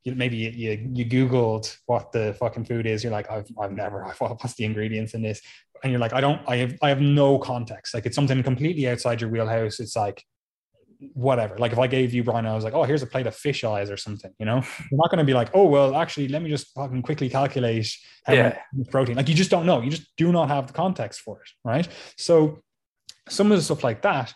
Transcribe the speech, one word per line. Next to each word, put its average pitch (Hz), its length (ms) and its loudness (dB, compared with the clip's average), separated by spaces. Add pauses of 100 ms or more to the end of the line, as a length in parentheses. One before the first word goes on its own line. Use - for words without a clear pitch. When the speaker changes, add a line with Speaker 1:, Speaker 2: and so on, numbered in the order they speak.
Speaker 1:
you, 127 100 -6
maybe 123 220 -2
you, 113 140 -4
you, 113 440 -6
you 123 100 -2
Googled 120 720 0 (100)
what 120 260 -2
the 107 260 -2
fucking 117 260 -4
food 117 220 -4
is. 110 160 -2
You're 117 100 -4
like, 104 180 -6
"I've, 107 200 -8 (100)
I've 101 120 -6
never, 98 320 -8
<laughs> 90 140 -14
what's 117 360 -6
the 113 100 -6
ingredients 110 500 -4
in 113 80 -6
this?" 107 200 -6 (400)
And 135 80 -2
you're 123 100 0
like, 117 140 0
"I 131 60 2
don't, 139 280 2
I 127 80 0
have, 123 240 -2
I 147 80 4
have 139 120 2
no 143 400 6
context. - 540 -8
Like, 113 120 -4
it's 113 100 -4
something 131 260 2
completely 135 460 0
outside 120 320 -2
your 113 100 -4
wheelhouse." 113 500 -2
It's 110 160 -8
like, 104 280 -4 (920)
whatever. 120 420 0
Like, 117 160 0
if - 60 0
I 131 80 4
gave 127 260 0
you, 123 100 0
Brian, 117 220 0
I 110 100 -2
was 110 80 -2
like, 110 120 -4
"Oh, 160 80 2
here's 139 200 0
a 127 40 -6
plate 127 200 -4
of 107 80 -4
fish - 300 -4
eyes 101 260 -2
or 101 60 -8
something," 104 420 -12
you 110 60 -6
know? 110 120 0 (340)
You're 135 80 2
not 170 120 4
gonna 170 140 4
be 143 80 4
like, 120 220 2
"Oh, 196 100 8
well, 139 320 6
actually, 147 320 -2
let 147 140 -4
me 160 80 -6
just - 240 -4
fucking 127 260 -4
quickly 143 300 -2
calculate 120 600 0 (360)
how 139 80 4
Speaker 2:
Yeah. 120 240 4 (160)
Speaker 1:
much 131 160 -4
protein." 120 260 2
Like, 135 140 0
you 165 40 4
just 185 160 4
don't 175 140 4
know. 170 160 4
You 120 100 -2
just 160 280 -10
do 165 120 4
not 165 180 4
have 139 180 0
the - 80 -20
context 165 480 -4
for - 180 -16
it, - 80 -20 (160)
right? 139 240 0 (300)
So 156 420 4 (680)
some 208 200 4
of 208 60 8
the 202 60 4
stuff 147 200 -2
like 117 200 -2
that 151 340 0